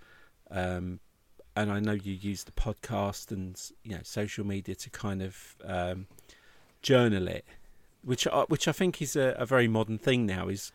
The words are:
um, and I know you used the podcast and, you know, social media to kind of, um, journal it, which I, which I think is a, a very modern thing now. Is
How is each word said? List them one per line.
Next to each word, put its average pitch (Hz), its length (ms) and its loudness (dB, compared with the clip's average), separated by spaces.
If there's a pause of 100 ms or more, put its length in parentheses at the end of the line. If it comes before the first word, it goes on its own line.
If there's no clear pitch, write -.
(520)
um, 90 480 -4 (560)
and 107 160 2
I 101 80 0
know 104 120 2
you 98 220 -2
used 95 340 -6
the - 60 -18
podcast - 760 -2
and, 92 280 -6 (240)
you 110 80 -12
know, 85 120 -6
social 104 420 -4
media 98 300 -4
to - 140 -12
kind 98 320 -4
of, - 340 -10 (100)
um, 92 420 -4 (760)
journal 113 460 6
it, - 160 -6 (600)
which 127 240 -2
I, - 200 4
which - 200 0
I 160 40 4
think 180 300 0
is 139 140 -4
a, 131 220 4
a 127 80 -2
very 120 220 6
modern 110 300 2
thing 123 280 4
now. 92 220 -2
Is 98 280 -6